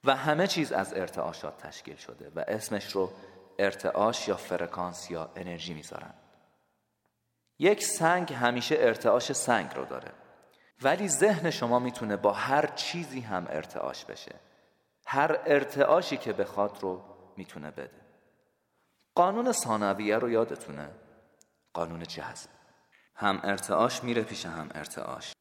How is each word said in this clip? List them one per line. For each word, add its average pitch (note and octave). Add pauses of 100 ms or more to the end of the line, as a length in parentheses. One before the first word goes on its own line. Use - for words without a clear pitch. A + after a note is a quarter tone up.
و C3+
همه D3+
چیز F3
از F#2+
ارتعاشات E2
تشکیل -
شده -
و D#2+
اسمش G#2+
رو F#2 (460)
ارتعاش G2+
یا F#2+
فرکانس F2
یا D#2+
انرژی F2
می‌ذارن. - (1400)
یک G#3
سنگ E3+
همیشه B2
ارتعاش A#2+
سنگ A2
رو C2+
داره، - (680)
ولی F3+
ذهن D#3+
شما A#2+
می‌تونه A#2+
با G2+
هر C#3+
چیزی C#3
هم G2
ارتعاش -
بشه. - (720)
هر D3+
ارتعاشی C#3+
که A#2
بخواد G2+
رو F#2 (340)
می‌تونه D2+
بده. C#2 (1120)
قانون A3
ثانویه G#2
رو A#2+
یادتونه؟ D2 (840)
قانون E2
جذب. - (640)
هم G2
ارتعاش G2+
میره A#2+
پیش G2+
هم D#2+
ارتعاش. -